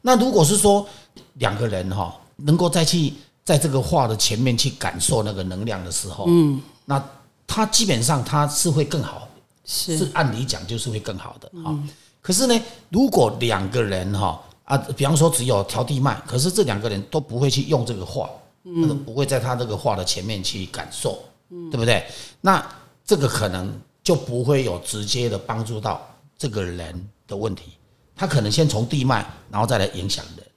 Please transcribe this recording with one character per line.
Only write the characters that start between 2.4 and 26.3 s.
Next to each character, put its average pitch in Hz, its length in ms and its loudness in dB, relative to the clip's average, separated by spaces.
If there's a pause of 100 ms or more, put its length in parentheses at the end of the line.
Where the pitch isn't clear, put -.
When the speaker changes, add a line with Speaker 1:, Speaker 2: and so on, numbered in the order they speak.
Speaker 1:
够 175 140 4
再 165 160 4
去 160 280 2 (300)
在 156 140 4
这 135 100 4
个 135 140 2
画 131 260 2
的 110 80 0
前 - 220 0
面 120 180 2
去 120 160 2
感 - 300 -6
受 120 220 2
那 104 100 -4
个 98 100 -6
能 92 220 -6
量 95 180 -6
的 87 80 -10
时 - 160 -4
候， - 200 -8
Speaker 2:
嗯。 151 340 6 (240)
Speaker 1:
那 139 180 0 (440)
他 220 180 0
基 214 200 2
本 123 180 2
上 135 200 2
他 147 240 2
是 156 220 0
会 143 160 2
更 147 160 -4
好， - 260 -10 (380)
Speaker 2:
是。 - 320 -4
Speaker 1:
是 147 160 0
按 151 240 2
理 131 80 -2
讲 - 220 -6
就 113 100 -6
是 113 140 -4
会 107 80 -4
更 98 180 -8
好 - 220 -14
的 - 80 -20 (160)
哈。 160 80 -4
Speaker 2:
嗯。 147 180 -4 (300)
Speaker 1:
可 - 140 -2
是 254 120 2
呢， 233 160 4 (280)
如 240 180 4
果 123 320 4
两 101 300 0
个 120 120 0
人 95 380 -2
哈， 87 220 -2 (240)
啊， 139 100 0 (220)
比 139 80 0
方 160 100 2
说 156 140 6
只 123 160 0
有 104 180 2
调 127 200 -2
地 131 160 -2
脉， 127 260 0
可 127 140 -4
是 175 120 2
这 196 120 2
两 101 180 0
个 113 80 -2
人 98 200 -2
都 - 120 -2
不 120 180 -6
会 139 100 4
去 - 160 0
用 127 200 0
这 117 80 -6
个 95 100 -8
画， - 240 -6 (360)
Speaker 2:
嗯。 170 180 -4
Speaker 1:
或 156 60 4
者 147 80 2
不 139 180 -8
会 135 140 0
在 131 120 0
他 123 160 -2
这 123 80 -4
个 110 140 -4
画 104 180 0
的 92 80 -4
前 92 220 -4
面 104 180 -6
去 95 220 -6
感 - 260 -10
受， - 280 -6 (320)
Speaker 2:
嗯。 175 180 -14
Speaker 1:
对 135 80 -4
不 113 80 0
对？ 107 180 4 (380)
那 185 240 2 (400)
这 208 100 4
个 139 140 0
可 104 180 -2
能 92 260 -6 (300)
就 175 100 2
不 123 300 -2
会 135 220 2
有 87 140 -2
直 104 260 -8
接 120 240 0
的 98 80 -2
帮 113 260 -4
助 110 160 -6
到 107 260 -6 (320)